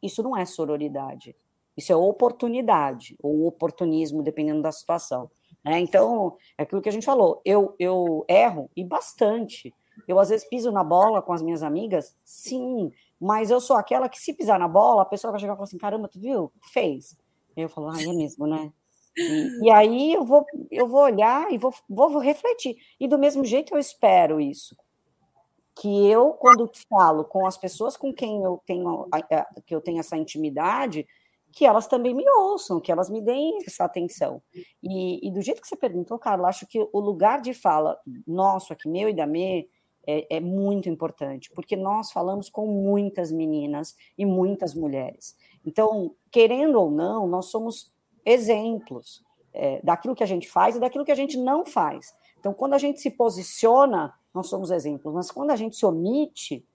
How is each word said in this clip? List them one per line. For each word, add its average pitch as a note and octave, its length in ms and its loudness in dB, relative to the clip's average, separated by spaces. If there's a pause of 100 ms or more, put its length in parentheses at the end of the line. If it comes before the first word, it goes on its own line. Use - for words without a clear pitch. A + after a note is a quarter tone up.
Isso G3 200 -6
não B3 140 -4
é F3+ 100 -4
sororidade, C#3 880 -8 (400)
isso - 160 0
é E3+ 40 6
oportunidade, G3+ 1300 0
ou D3+ 240 0
oportunismo, D#3+ 760 -2
dependendo D3+ 400 -2
da D#3 100 -2
situação, C#3+ 580 -6 (320)
né? D#3+ 160 0
Então, F#3+ 580 0 (200)
é D3+ 60 -6
aquilo F#3+ 180 -6
que G#3+ 80 -4
a G#3 40 -4
gente G#3+ 120 -6
falou, A#3 400 2
eu, G3 340 2
eu F3+ 500 -2
erro, F3+ 460 2
e F3+ 80 -10
bastante. G#3+ 920 -4 (340)
Eu, F#3 100 2
às G3 120 4
vezes, G#3+ 180 -2
piso A#3+ 240 -4
na G3 100 2
bola F#3 380 4
com F3+ 140 -4
as E3 80 -4
minhas E3 200 -4
amigas, E3 600 -4
sim, B3 680 -6 (300)
mas G#3+ 300 0
eu B3 100 4
sou B3 160 2
aquela A#3+ 320 0
que, - 100 -12
se - 140 -8
pisar G#3+ 260 2
na G#3+ 80 0
bola, G#3 360 6
a F#3+ 40 2
pessoa G#3 240 -6
vai G#3 80 -6
chegar G3+ 140 -6
e F#3+ 40 -6
falar G3 80 -10
assim, F#3+ 120 -16
"Caramba, G#3 320 -6
tu - 100 -18
viu? G3+ 320 -4 (220)
Fez." D3 460 -4 (360)
Eu D#3+ 140 -8
falo, D#3 220 -10
"Ah, D#3+ 120 -6
é D#3 40 -4
mesmo, E3+ 400 -4
né?" D#4 260 -6 (440)
E, D4 500 -2
e A3+ 40 8
aí A#3 440 6
eu F4 100 0
vou, C#4+ 220 6 (240)
eu B3 160 0
vou C4 160 6
olhar B3+ 500 4
e B3 60 -2
vou, B3 160 -2 (140)
vou, A#3 200 4
vou D4 140 0
refletir. D4 540 -2 (220)
E C4+ 80 -4
do C#4 120 2
mesmo C#4 260 2
jeito C4 300 -2
eu D4+ 40 2
espero F3+ 640 4
isso. C#3+ 340 -6 (1000)
Que G3+ 340 4
eu, A#3+ 240 6
quando B3+ 380 8 (180)
falo D#3+ 360 6
com F#3+ 220 -2
as F#3 100 -2
pessoas A3 400 -6
com C#4 160 -6
quem G#3+ 300 -6
eu F#3 240 -4
tenho, F3 460 -6
a, D#3 60 0
a, D#3+ 280 -2 (180)
que - 100 -10
eu D#3 60 -2
tenho E3 200 -6
essa D#3+ 160 -6
intimidade, D#3 880 -4 (460)
que - 120 0
elas A3 220 6
também B3 280 0
me D#4+ 140 2
ouçam, G4 520 2
que - 120 -2
elas F3+ 180 0
me A3 100 -6
deem C#4 460 -2
essa - 180 -4
atenção. E3+ 580 -6 (400)
E, F#3 440 -6
e G3+ 40 -6
do F#3+ 100 -6
jeito A#3+ 200 -6
que - 80 -16
você - 80 -10
perguntou, G3 420 -6
Carla, F#3 300 0
acho F3+ 180 -6
que - 120 -6 (140)
o G#3 80 -2
lugar G#3 400 0
de B3 140 -8
fala D#3 440 0 (280)
nosso F#3+ 460 0
aqui, D3+ 160 -12
meu F#3 200 -2
e G#3+ 60 -2
da D3 120 -4
Mê, E3+ 420 -4 (380)
é, D3+ 300 -4
é D#3+ 40 -4
muito G3 480 -4
importante, D#3 640 -8
porque F#3 220 -8
nós F#3+ 340 -4
falamos F#3+ 380 -6
com G#3+ 180 -8
muitas G3+ 640 -2
meninas D#3 640 -6 (200)
e G3+ 80 -6
muitas F#3 500 -2
mulheres. C#3 600 -8 (280)
Então, G#3 500 -2 (160)
querendo B3 500 4
ou E3 100 2
não, F#3 360 -2
nós F3+ 200 -4
somos A3+ 460 -10 (320)
exemplos, A3 960 0 (300)
é, C#3 300 -4
daquilo A#3 320 0
que A#3 100 -2
a - 20 -4
gente F3+ 240 -6
faz A3 260 2
e A#3+ 40 -4
daquilo B3+ 240 -2
que D4 80 0
a C4+ 40 2
gente C#4 200 -4
não C4 280 0
faz. D3 500 -4 (240)
Então, G3+ 160 -6
quando C#4 200 -4
a C#4 40 4
gente C#4 220 -2
se C#4+ 100 -4
posiciona, A3+ 1040 2 (180)
nós F#3 140 -8
somos F#3+ 240 -6
exemplos, D3 420 -4
mas F3 180 -6
quando C#4+ 200 -4
a C#4 60 2
gente A3 200 -6
se - 80 -4
omite F#3 800 -2 (100)